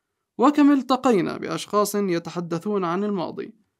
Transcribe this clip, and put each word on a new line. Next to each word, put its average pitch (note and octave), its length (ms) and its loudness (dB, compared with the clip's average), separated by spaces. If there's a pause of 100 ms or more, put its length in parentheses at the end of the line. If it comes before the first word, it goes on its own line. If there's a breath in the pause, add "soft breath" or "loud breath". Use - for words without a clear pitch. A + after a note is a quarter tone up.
(380)
وكم C#4+ 340 6
التقينا B3+ 640 2
بأشخاص G3+ 580 -4
يتحدثون F3 880 -4
عن F3 200 -2
الماضي G3+ 500 -6 (260)